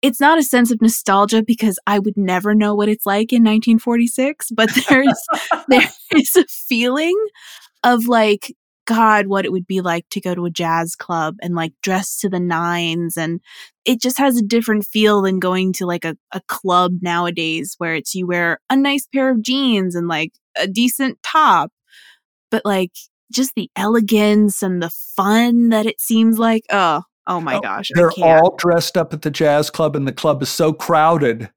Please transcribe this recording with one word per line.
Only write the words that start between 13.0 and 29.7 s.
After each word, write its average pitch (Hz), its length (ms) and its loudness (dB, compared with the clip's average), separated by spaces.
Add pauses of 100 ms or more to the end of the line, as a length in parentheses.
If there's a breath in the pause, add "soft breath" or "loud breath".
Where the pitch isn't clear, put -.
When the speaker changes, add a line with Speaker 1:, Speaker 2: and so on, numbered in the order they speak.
Speaker 1:
And 165 220 -4 (440 loud breath)
it 247 160 0
just 254 180 -4
has 269 200 2
a 233 40 0
different 214 440 0
feel 214 360 2
than 190 160 0
going 185 360 -2
to, 185 120 -6
like, 175 200 -4
a, 160 100 -6 (160)
a 185 160 -10
club 180 540 0
nowadays 170 720 -4
where 165 180 -4
it's, - 200 -8
you 185 120 -6
wear 170 320 -2 (120)
a 262 60 2
nice 277 300 0
pair 262 240 0
of 226 120 0
jeans 233 520 0
and, 170 140 -2
like, 160 240 -4 (240)
a 175 100 -2
decent 240 560 -2
top. 208 480 2 (800 soft breath)
But, 220 140 -2
like, 190 280 -2 (400)
just 254 220 -2
the - 220 -6
elegance 208 840 2
and 185 200 -2
the 165 80 -6
fun 233 800 0
that 220 180 2
it - 140 -6
seems 226 380 2
like, 226 320 0
oh, 175 320 0 (260)
oh 180 120 -4
my 147 160 -4
Speaker 2:
Oh, 110 40 -2
Speaker 1:
gosh, 104 340 -8
I 170 40 2
Speaker 2:
they're 170 120 6
Speaker 1:
can't. 165 320 4
Speaker 2:
all 180 140 2
dressed 170 420 0
up 165 160 -4
at 151 80 -12
the 156 80 -4
jazz 147 400 0